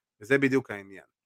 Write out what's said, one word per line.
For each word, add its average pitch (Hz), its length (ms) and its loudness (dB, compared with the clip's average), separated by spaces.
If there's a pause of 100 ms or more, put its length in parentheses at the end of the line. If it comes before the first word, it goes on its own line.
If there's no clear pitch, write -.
(200)
וזה 123 180 2
בדיוק 135 320 0
העניין. 98 340 -14 (220)